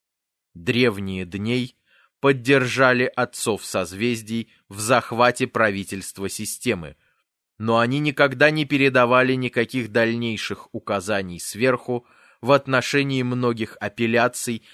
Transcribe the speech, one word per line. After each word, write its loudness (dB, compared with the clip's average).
Древние 0
Дней -4
поддержали 4
отцов -2
созвездий -4
в -12
захвате 2
правительства -2
системы, -6
но 2
они 2
никогда 2
не 0
передавали 4
никаких -2
дальнейших -2
указаний -4
сверху -2
в 2
отношении 2
многих -2
апелляций, -2